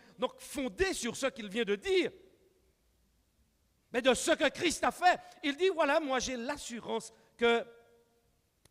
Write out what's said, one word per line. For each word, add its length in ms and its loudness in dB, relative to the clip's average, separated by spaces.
Donc, 220 -4
fondée 540 -2
sur 220 -6
ce 120 -2
qu'il 220 -8
vient 160 -2
de 100 0
dire, 360 0
mais 100 -2
de 140 6
ce 160 0
que 180 2
Christ 340 -2
a 80 2
fait, 280 2
il 120 -2
dit, 140 2
voilà, 300 2
moi 180 -2
j'ai 200 -4
l'assurance 760 -8
que 260 4